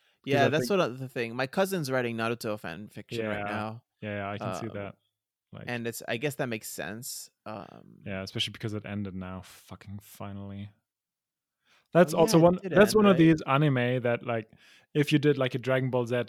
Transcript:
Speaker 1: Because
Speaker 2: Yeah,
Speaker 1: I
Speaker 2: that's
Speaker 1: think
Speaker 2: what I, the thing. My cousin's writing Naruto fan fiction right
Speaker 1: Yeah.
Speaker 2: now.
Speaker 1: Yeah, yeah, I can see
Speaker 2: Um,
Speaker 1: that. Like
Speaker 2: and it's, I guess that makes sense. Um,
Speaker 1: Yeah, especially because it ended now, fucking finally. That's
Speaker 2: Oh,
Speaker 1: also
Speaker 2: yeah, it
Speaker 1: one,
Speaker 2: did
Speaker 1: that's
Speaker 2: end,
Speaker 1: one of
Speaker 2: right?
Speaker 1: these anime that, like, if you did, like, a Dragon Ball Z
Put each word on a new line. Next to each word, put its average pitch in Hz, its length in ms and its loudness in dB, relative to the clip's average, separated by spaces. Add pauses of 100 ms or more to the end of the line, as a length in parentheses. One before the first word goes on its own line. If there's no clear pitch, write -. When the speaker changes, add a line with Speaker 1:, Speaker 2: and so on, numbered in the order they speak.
(260)
Speaker 1:
Because 139 160 0
Speaker 2:
Yeah, 139 60 6
Speaker 1:
I - 40 6
Speaker 2:
that's 131 180 0
Speaker 1:
think 202 100 2
Speaker 2:
what 151 140 2
I, - 20 -10
the 131 140 -10
thing. 117 260 -6
My 131 120 -2
cousin's 185 440 -2
writing 123 260 0
Naruto 113 440 -2
fan 92 280 -12
fiction 110 380 -8
right 104 120 -2
Speaker 1:
Yeah. 104 60 -6
Speaker 2:
now. 107 380 -6 (200)
Speaker 1:
Yeah, 104 140 -6
yeah, 101 140 -6
I 101 80 -8
can 92 220 -6
see 113 80 -6
Speaker 2:
Um, - 60 -12
Speaker 1:
that. 101 200 -10 (580)
Like - 140 -16
Speaker 2:
and 117 200 -6
it's, 117 220 -10
I 120 80 -2
guess 135 200 -6
that 139 120 -4
makes 113 200 -8
sense. 101 600 -12 (160)
Um, 87 640 -16
Speaker 1:
Yeah, 95 160 -6
especially 107 300 -6
because 107 220 -8
it 104 120 -8
ended 101 280 -8
now, 92 300 -10
fucking - 580 -18
finally. 98 680 -12 (1200)
That's 165 220 6
Speaker 2:
Oh, 180 40 -2
Speaker 1:
also 165 200 6
Speaker 2:
yeah, - 20 8
it 160 40 8
Speaker 1:
one, 175 180 8
Speaker 2:
did 175 100 -8
Speaker 1:
that's 202 220 6
Speaker 2:
end, - 20 6
Speaker 1:
one 208 100 8
of 202 60 8
Speaker 2:
right? 170 60 4
Speaker 1:
these 160 280 6
anime 131 560 2
that, 120 220 0
like, 117 260 -4 (440)
if 147 180 2
you 151 60 6
did, 143 180 4
like, 131 180 0
a 131 40 -2
Dragon 131 320 0
Ball 123 160 0
Z 120 220 0